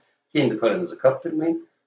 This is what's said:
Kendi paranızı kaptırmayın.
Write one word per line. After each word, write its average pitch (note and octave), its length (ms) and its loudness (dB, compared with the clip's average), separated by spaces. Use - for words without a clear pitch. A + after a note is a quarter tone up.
Kendi C3 240 2
paranızı E3+ 400 -2
kaptırmayın. D#3 680 0